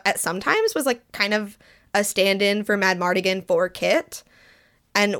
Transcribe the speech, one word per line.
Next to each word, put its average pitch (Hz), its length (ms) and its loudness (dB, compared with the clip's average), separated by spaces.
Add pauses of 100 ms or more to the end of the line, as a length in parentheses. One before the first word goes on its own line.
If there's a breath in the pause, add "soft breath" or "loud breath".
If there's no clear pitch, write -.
at - 120 0
sometimes 427 560 0
was, 285 120 -2
like, 240 260 -4
kind 208 220 -2
of 208 240 -4 (360 soft breath)
a 208 80 2
stand-in 202 640 0
for 208 140 0
Mad 185 200 0
Mardigan 185 480 0
for 180 220 2
Kit. 185 560 -2 (680 soft breath)
And 202 260 0